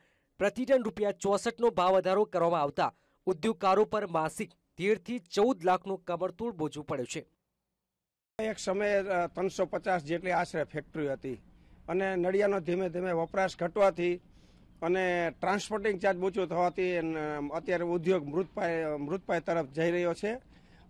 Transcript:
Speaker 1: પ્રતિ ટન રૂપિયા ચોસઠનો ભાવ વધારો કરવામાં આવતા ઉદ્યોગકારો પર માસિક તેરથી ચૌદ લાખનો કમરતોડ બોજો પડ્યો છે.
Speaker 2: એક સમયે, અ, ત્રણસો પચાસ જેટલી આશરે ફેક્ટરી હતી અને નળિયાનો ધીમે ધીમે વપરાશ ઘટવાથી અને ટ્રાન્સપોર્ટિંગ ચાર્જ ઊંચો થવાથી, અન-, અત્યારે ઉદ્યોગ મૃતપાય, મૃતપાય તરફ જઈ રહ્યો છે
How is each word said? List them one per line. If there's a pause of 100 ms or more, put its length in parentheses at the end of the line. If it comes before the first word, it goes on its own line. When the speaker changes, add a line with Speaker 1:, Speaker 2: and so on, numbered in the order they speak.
(380)
Speaker 1:
પ્રતિ
ટન
રૂપિયા
ચોસઠનો
ભાવ
વધારો
કરવામાં
આવતા (320)
ઉદ્યોગકારો
પર
માસિક (260)
તેરથી
ચૌદ
લાખનો
કમરતોડ
બોજો
પડ્યો
છે. (1120)
Speaker 2:
એક
સમયે,
અ,
ત્રણસો
પચાસ
જેટલી
આશરે
ફેક્ટરી
હતી (540)
અને
નળિયાનો
ધીમે
ધીમે
વપરાશ
ઘટવાથી (640)
અને
ટ્રાન્સપોર્ટિંગ
ચાર્જ
ઊંચો
થવાથી,
અન-,
અત્યારે
ઉદ્યોગ
મૃતપાય,
મૃતપાય
તરફ
જઈ
રહ્યો
છે (560)